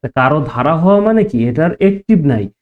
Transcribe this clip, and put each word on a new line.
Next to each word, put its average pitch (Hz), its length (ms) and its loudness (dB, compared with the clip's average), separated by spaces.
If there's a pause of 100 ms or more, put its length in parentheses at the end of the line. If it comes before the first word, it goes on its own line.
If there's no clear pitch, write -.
তা 123 60 -10
কারো 143 380 0
ধারা 131 300 -2
হওয়া 190 240 2
মানে 220 240 2
কি? 120 240 -2
এটার 156 300 0
অ্যাক্টিভ 196 460 0
নাই। 110 240 0 (140)